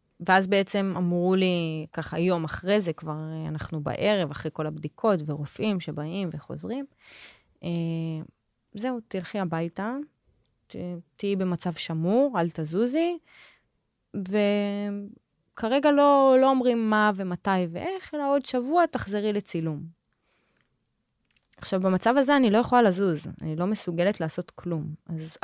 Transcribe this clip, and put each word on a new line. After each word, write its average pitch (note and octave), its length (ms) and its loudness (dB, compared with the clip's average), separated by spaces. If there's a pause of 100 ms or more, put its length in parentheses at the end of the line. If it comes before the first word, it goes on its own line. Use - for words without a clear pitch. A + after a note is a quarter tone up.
(280)
ואז F#3+ 200 6
בעצם G3 500 0
אמרו F3 380 2
לי, E3+ 580 0
ככה E3 260 -6
יום F3 240 2
אחרי G3 380 0
זה, E3+ 120 -4
כבר, D#3 180 -8
אה, D#3+ 360 -8
אנחנו D#3 360 -6
בערב, F3+ 480 0
אחרי D3+ 220 -8
כל D3+ 140 -6
הבדיקות D#3 580 -2
ורופאים D3+ 540 -4
שבאים E3 540 -6
וחוזרים, F#3 520 -8 (760)
אה, E3+ 60 -6 (1040)
"זהו, A#3+ 340 -4
תלכי F#3+ 320 -6
הביתה, E3+ 560 -4 (720)
ת-, - 80 -16 (400)
תהיי G3+ 200 -2
במצב F3+ 380 -2
שמור, G3 680 0
אל E3+ 100 0
תזוזי, B3 680 -2 (2250)
וכרגע C4+ 380 2
לא, C#4 500 8
לא C4+ 80 6
אומרים A#3+ 400 2
מה G#3+ 260 4
ומתי F#3 560 0
ואיך, F4+ 420 -8
אלא C#4+ 200 0
עוד C#4 120 2
שבוע C#4+ 400 2
תחזרי G#3 480 -2
לצילום." E3 680 -4 (1600)
עכשיו, - 220 -4
במצב F#3+ 380 2
הזה C#4+ 200 4
אני B3+ 120 4
לא G3+ 80 4
יכולה B3 240 4
לזוז, F#3 460 2 (140)
אני D#3 140 -6
לא F3 120 -2
מסוגלת F#3 540 -2
לעשות D#3+ 300 -6
כלום. D#3+ 420 -6 (160)
אז D#3+ 340 -10